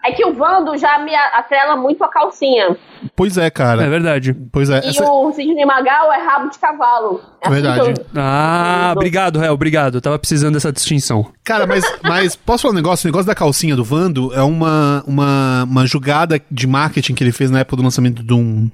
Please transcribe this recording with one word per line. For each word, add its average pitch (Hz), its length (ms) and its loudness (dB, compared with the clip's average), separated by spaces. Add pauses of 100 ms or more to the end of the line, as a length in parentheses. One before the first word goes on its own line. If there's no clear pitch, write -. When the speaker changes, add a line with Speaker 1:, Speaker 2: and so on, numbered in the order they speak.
Speaker 1:
É 254 40 -2
que 392 120 -2
o 339 120 0
Vando 311 420 0
já 294 220 2
me 302 160 -4
a-, 285 240 2
atrela 285 360 0
muito 269 280 -2
a - 40 0
calcinha. 254 680 0 (380)
Speaker 2:
Pois 185 240 0
é, 165 100 2
cara. 120 340 0
Speaker 3:
É 143 60 0
verdade. 143 460 0 (160)
Speaker 2:
Pois 139 180 2
é, 135 160 2
Speaker 1:
E - 40 -2
Speaker 2:
essa 285 140 0
Speaker 1:
o 285 300 2
Sidney 294 320 0
Magal 277 480 2
é 339 100 -2
rabo 285 280 0
de - 80 -20
cavalo. 240 640 0 (200)
É 180 60 -4
assim 139 80 2
Speaker 2:
Verdade. 143 380 0
Speaker 1:
que - 80 -6
eu - 40 -16 (100)
Speaker 3:
Ah, 165 760 0
Speaker 1:
Vando. 175 100 -2
Speaker 3:
obrigado, 175 400 0
réu, 156 140 0
obrigado. 143 480 0
Tava 147 180 -2
precisando 151 340 0
dessa 151 180 -2
distinção. 131 540 -2 (180)
Speaker 2:
Cara, 214 220 0
mas, 196 180 0 (100)
Speaker 1:
<laughs> - 100 -16
Speaker 2:
mas 180 320 0
posso - 280 -2
falar 247 100 2
um - 20 0
negócio? 170 320 0
O - 20 0
negócio 175 160 0
da 208 80 0
calcinha 151 420 0
do 123 80 0
Vando 135 500 -2
é 135 100 0
uma, 156 640 0
uma, 139 560 2
uma 127 240 2
jogada 147 520 0 (120)
de 131 160 -2
marketing 135 480 0
que - 80 -2
ele 120 80 4
fez 131 180 0
na 131 120 2
época 131 160 -2
do 127 60 0
lançamento 123 400 0
de 117 100 0
um 113 400 0